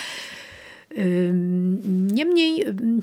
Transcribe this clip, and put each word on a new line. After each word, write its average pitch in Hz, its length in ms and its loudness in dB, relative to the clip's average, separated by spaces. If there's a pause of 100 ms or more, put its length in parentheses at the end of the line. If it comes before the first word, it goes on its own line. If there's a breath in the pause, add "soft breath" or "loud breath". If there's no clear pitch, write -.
(960 loud breath)
Ym, 180 1120 2
niemniej, 320 600 2
ym, 226 360 0